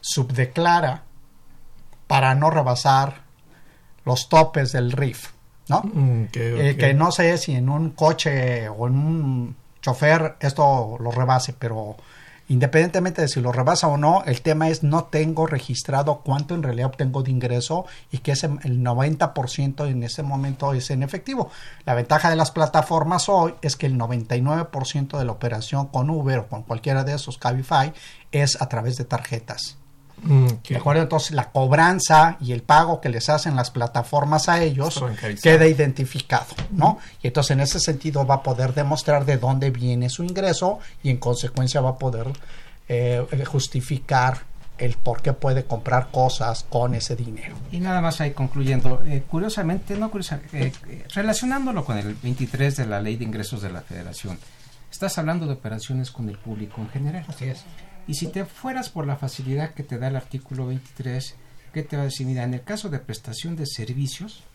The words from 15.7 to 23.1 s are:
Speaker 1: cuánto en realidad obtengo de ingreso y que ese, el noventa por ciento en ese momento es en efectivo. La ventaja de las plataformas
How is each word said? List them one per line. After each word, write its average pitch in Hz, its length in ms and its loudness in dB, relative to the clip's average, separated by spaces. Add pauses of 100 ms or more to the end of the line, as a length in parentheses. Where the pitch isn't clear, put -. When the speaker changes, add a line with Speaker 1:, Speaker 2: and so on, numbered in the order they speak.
Speaker 1:
cuánto 143 300 -2
en 165 80 -4
realidad 127 260 -2
obtengo 131 340 -2
de 127 80 -2
ingreso 123 540 -2 (260)
y 135 80 -6
que - 140 -2
ese, 147 160 -2 (140)
el 123 200 0
noventa 139 520 0
por 131 160 -4
ciento 139 340 -4
en 131 180 -2
ese 120 200 -8
momento 139 500 -4
es 127 180 -4
en 135 120 -2
efectivo. 208 480 -6 (340)
La 131 100 0
ventaja 147 360 2
de 160 60 2
las 160 140 2
plataformas 160 800 2